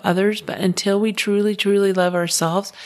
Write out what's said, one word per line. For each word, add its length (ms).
others, 380
but 180
until 400
we 140
truly, 420
truly 380
love 200
ourselves, 600